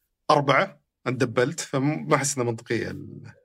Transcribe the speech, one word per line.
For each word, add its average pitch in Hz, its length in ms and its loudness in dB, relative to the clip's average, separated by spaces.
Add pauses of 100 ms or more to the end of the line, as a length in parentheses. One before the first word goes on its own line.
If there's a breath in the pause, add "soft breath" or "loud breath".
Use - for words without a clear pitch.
(300)
أربعة، 143 500 2 (260)
أنت 127 140 -4
دبلت، 127 400 2
فما 147 540 0
أحس 135 240 -2
إنها 120 120 0
منطقية 110 400 -4
ال-، - 420 -14 (120)